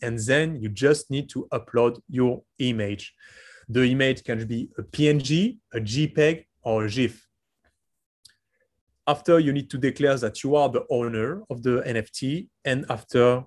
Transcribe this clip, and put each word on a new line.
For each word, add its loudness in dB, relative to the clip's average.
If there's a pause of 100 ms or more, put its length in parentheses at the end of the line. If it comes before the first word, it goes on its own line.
and -4
then 0
you -4
just 2
need -4
to -8
upload 0
your 0 (160)
image. -4 (540)
The 2
image 2
can -6
be -6
a -10
P 0
N 4
G, 0 (140)
a -4
G -2
peg, 0 (160)
or 0
a -2
gif. -4 (1800)
After, 4
you 2
need -4
to -8
declare 2
that -6
you 2
are 4
the -2
owner -2
of -10
the 2
N -4
F -4
T, -6 (160)
and -2
after, 2